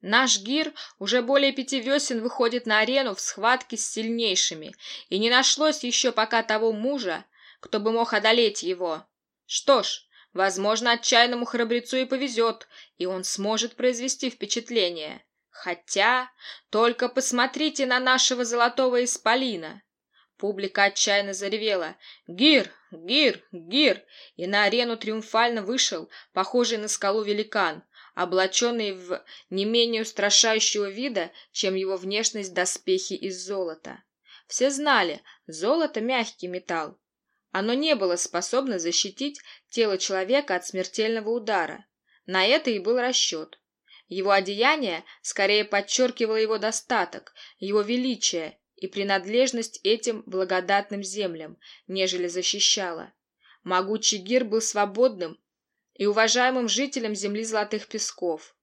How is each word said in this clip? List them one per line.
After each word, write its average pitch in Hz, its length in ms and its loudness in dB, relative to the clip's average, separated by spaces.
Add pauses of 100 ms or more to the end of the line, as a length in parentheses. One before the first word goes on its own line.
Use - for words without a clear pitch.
Наш 226 380 4
Гир 294 320 -2 (260)
уже 202 220 0
более 269 320 4
пяти 269 280 -4
весен 269 420 0
выходит 240 440 0
на 214 140 4
арену 247 340 2
в - 60 -14
схватке 233 560 0
с - 140 -4
сильнейшими, 220 840 -2 (340)
и 190 100 -2
не 226 120 2
нашлось 269 520 2
еще 240 300 0
пока 220 300 2
того 220 300 0
мужа, 214 520 -4 (360)
кто - 200 -4
бы 214 100 0
мог 233 220 0
одолеть 220 500 4
его. 175 420 -4 (420)
Что - 360 2
ж, - 240 -6 (260)
возможно, 202 600 2
отчаянному 240 520 2
храбрецу 240 520 -2
и 262 80 2
повезет, 247 640 -2 (300)
и 175 80 -4
он 185 180 -4
сможет 220 500 -2
произвести 254 560 -2
впечатление. 190 960 -4 (260)
Хотя, 233 800 0 (400)
только 240 380 2
посмотрите 262 800 -2
на 254 120 2
нашего 254 460 2
золотого 240 580 2
исполина. 220 800 -2 (540)
Публика 196 480 0
отчаянно 202 480 0
заревела: 196 640 -2 (320)
«Гир! 233 420 4 (220)
Гир! 208 580 0
Гир!» 190 540 2 (320)
И 170 100 -8
на 202 180 2
арену 233 340 0
триумфально 220 640 0
вышел, 190 480 -2 (240)
похожий 233 420 0
на 208 120 -6
скалу 208 340 0
великан – 208 600 -2 (320)
облаченный 190 760 0
в 180 300 -8 (280)
не 190 140 -2
менее 233 380 2
устрашающего 214 880 2
вида, 202 400 -4 (220)
чем 190 220 -2
его 190 220 -2
внешность, 196 560 -4
доспехи 180 600 -2
из 185 280 -8
золота. 180 600 -8 (440)
Все 262 240 0
знали, 254 520 0 (240)
золото — 240 560 0
мягкий 233 460 -4
металл. 180 500 -6 (520)
Оно 208 220 0
не 294 220 2
было 185 220 0
способно 220 640 -2
защитить 190 600 -4 (300)
тело 214 260 2
человека 190 600 0
от 180 100 -4
смертельного 214 640 -2
удара. 208 560 -2 (400)
На 185 180 2
это 269 260 4
и 214 80 0
был 214 200 0
расчет. 240 600 -2 (500)
Его 190 220 -2
одеяние 202 760 2 (180)
скорее 208 420 2
подчеркивало 220 720 0
его 220 220 2
достаток, 214 760 -4 (260)
его 202 220 0
величие 208 800 -2 (180)
и - 100 -10
принадлежность 202 960 0
этим 220 420 0
благодатным 190 760 -2
землям, 180 560 -8 (280)
нежели 185 420 -2
защищало. 180 840 -2 (500)
Могучий 196 560 0
Гир 233 260 2
был 220 160 0
свободным 208 800 0 (560)
и 196 100 -4
уважаемым 226 640 2
жителем 226 460 -2
земли 202 280 -4
Золотых 214 440 -4
Песков. - 760 -6